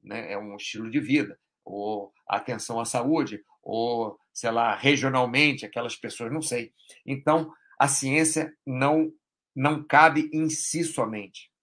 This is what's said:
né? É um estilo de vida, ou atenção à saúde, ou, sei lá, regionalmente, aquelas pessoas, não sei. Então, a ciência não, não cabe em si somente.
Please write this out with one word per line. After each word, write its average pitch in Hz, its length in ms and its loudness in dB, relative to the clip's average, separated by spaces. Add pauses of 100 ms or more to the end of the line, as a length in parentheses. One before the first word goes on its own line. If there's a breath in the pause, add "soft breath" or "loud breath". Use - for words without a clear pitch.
né? 101 300 -12
É 101 60 -6
um 101 180 -10
estilo 110 340 -10
de 131 100 0
vida, 131 400 0 (240)
ou 101 500 -8 (140)
atenção 113 520 -4
à 117 60 -4
saúde, 123 580 0 (180)
ou, 117 580 -4 (140)
sei 117 180 -2
lá, 113 240 2
regionalmente, 131 880 2
aquelas 117 300 -6
pessoas, 117 360 -8
não 151 100 -4
sei. 120 320 -6 (320 soft breath)
Então, 151 460 0 (280 loud breath)
a 147 80 4
ciência 156 680 0 (120)
não, 147 460 2 (440)
não 151 280 2
cabe 151 500 6
em 156 160 0
si - 340 -4
somente. 110 680 -6 (120)